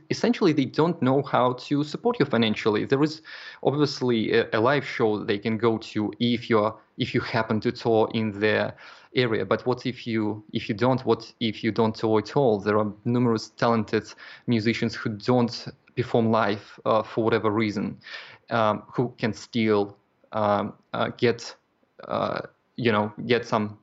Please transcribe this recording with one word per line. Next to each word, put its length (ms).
essentially, 420
they 140
don't 360
know 200
how 320
to 320
support 340
you 60
financially. 580
There 180
is 200
obviously 680
a, 180
a 80
live 260
show 380
they 140
can 200
go 200
to 420
if 300
you're, 260
if 160
you 80
happen 400
to 100
tour 420
in 240
their 380
area. 300
But 200
what 200
if 200
you, 460
if 160
you 80
don't? 300
What 340
if 240
you 80
don't 240
tour 240
at 160
all? 240
There 180
are 140
numerous 420
talented 640
musicians 480
who 180
don't 560
perform 360
live, 520
uh, 180
for 220
whatever 260
reason, 480
um, 420
who 260
can 140
still, 640
um, 400
uh, 220
get, 400
uh, 320
you 160
know, 220
get 200
some 380